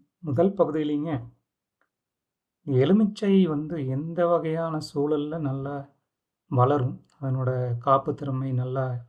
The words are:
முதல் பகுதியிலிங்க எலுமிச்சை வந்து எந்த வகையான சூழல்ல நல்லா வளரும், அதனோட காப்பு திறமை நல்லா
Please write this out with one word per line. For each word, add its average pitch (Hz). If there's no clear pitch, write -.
முதல் 170
பகுதியிலிங்க 151
எலுமிச்சை 190
வந்து 151
எந்த 165
வகையான 160
சூழல்ல 151
நல்லா 139
வளரும், 131
அதனோட 127
காப்பு 139
திறமை 135
நல்லா 127